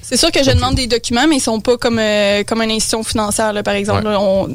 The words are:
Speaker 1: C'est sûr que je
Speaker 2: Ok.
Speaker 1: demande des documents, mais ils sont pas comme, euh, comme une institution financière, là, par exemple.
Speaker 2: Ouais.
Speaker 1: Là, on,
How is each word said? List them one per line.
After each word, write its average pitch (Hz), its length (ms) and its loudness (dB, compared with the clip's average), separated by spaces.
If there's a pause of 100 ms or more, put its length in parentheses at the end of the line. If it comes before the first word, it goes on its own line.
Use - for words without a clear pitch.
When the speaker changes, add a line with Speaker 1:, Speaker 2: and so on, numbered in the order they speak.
Speaker 1:
C'est - 160 -6
sûr 330 140 2
que 330 120 0
je 262 80 2
Speaker 2:
Ok. 247 60 4
Speaker 1:
demande 247 180 2
des 254 120 -2
documents, 233 420 0
mais 311 80 4
ils 262 40 0
sont 226 200 -2
pas 240 160 2
comme, 233 220 0
euh, 208 460 2
comme 226 180 -2
une 220 80 0
institution 220 320 -2
financière, 214 500 -2
là, 208 100 -4
par 202 120 -2
exemple. 202 320 -2
Speaker 2:
Ouais. 214 60 0
Speaker 1:
Là, 196 80 2
on, 294 340 2